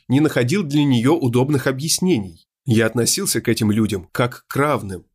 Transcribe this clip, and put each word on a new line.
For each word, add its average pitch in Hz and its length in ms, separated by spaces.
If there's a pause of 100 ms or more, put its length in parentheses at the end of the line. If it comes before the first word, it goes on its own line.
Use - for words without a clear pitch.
не 131 120
находил 151 420
для 147 220
неё 131 300
удобных 131 520
объяснений. 135 800 (200)
Я 113 200
относился 120 540
к - 80
этим 110 220
людям 101 420
как - 340
к - 100
равным. 110 480 (100)